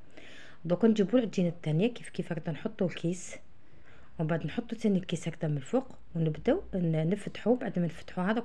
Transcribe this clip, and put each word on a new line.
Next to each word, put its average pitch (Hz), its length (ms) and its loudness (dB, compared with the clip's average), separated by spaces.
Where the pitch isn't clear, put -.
دوك 175 200 4
نجيبوا 214 340 6
العجينه 190 300 2
الثانيه 165 440 2
كيف - 160 -12
كيف - 220 -4
هكذا، 165 220 -2
نحطوا 208 340 0
الكيس، - 480 -4
ومن 160 80 0
بعد 165 180 0
نحطوا 220 320 -4
ثاني 202 200 4
الكيس 175 300 -2
هكذا 160 220 -2
من 147 80 2
الفوق، 226 300 0
ونبداو 165 480 2
ن-، 160 360 2
نفتحوا. 208 460 2
بعد 233 240 -2
ما 175 60 4
نفتحوا - 380 -4
هذا 220 220 2